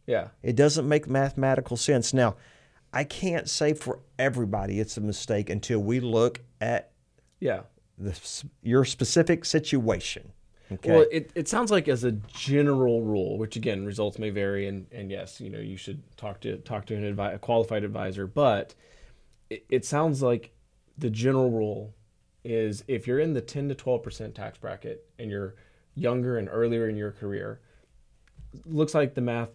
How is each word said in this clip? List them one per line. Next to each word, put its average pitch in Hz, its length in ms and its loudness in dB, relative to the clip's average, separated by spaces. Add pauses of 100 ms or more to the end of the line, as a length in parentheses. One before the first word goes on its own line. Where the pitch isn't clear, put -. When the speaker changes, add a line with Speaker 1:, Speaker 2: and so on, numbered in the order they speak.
Speaker 1:
Yeah. 104 220 0 (120)
Speaker 2:
It 120 140 0
doesn't 147 340 6
make 151 200 2
mathematical 135 680 0
sense. 127 380 2
Now, 120 220 4 (540)
I 139 140 -2
can't - 460 -4
say 151 240 2
for - 260 -6 (180)
everybody 107 640 0
it's - 160 -4
a 110 60 -6
mistake 104 480 -2
until 104 300 -2
we 117 200 0
look 120 400 2 (180)
at 117 320 -2 (480)
Speaker 1:
Yeah. 110 220 -2 (380)
Speaker 2:
the 95 140 -6
s-, - 320 -12 (180)
your 123 240 4
specific 165 580 2
situation. 117 880 -2 (400)
Okay? - 200 -2
Speaker 1:
Well, 160 200 10
it, 160 220 -2
it 165 140 -4
sounds 226 220 0
like 180 160 4
as 123 180 2
a 120 80 2
general 131 920 2
rule, 104 340 0
which 110 200 -4
again, 110 280 -2
results 104 340 -2
may 107 120 -4
vary, 98 360 -2
and, 98 240 -8
and 101 200 -10
yes, 95 280 -10
you 104 120 -12
know, 104 80 -10
you 104 180 -10
should 95 260 -12 (140)
talk 101 240 -12
to, 107 160 -6
talk 104 300 -8
to 110 100 -6
an 104 180 -2
advi-, 101 200 -2
a 101 40 -8
qualified 113 460 2
advisor, 98 420 -4
but 110 480 2 (760)
it, - 180 -12
it 127 160 0
sounds 147 380 0
like 120 300 0 (440)
the 127 140 -2
general 127 400 4
rule 107 440 -2 (480)
is 110 460 -2
if 123 180 -2
you're 127 140 2
in 160 140 0
the 120 80 -2
ten 143 260 -6
to 139 60 -2
twelve 123 280 -2
percent 110 320 -12
tax 107 220 -12
bracket 110 480 -12 (140)
and 113 120 -8
you're 101 260 -6 (380)
younger 123 440 0
and 98 120 -4
earlier 117 380 2
in 107 80 -2
your 104 160 -4
career, 101 480 -8 (1040)
looks 156 300 0
like 143 200 2
the 131 60 -2
math 117 340 -2